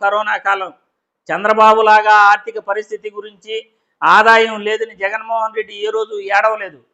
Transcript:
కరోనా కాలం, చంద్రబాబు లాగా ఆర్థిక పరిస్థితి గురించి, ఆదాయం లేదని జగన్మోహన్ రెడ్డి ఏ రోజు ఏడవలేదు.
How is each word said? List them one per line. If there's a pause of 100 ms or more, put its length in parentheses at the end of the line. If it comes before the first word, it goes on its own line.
కరోనా
కాలం, (560)
చంద్రబాబు
లాగా
ఆర్థిక
పరిస్థితి
గురించి, (360)
ఆదాయం
లేదని
జగన్మోహన్
రెడ్డి (120)
ఏ
రోజు
ఏడవలేదు. (120)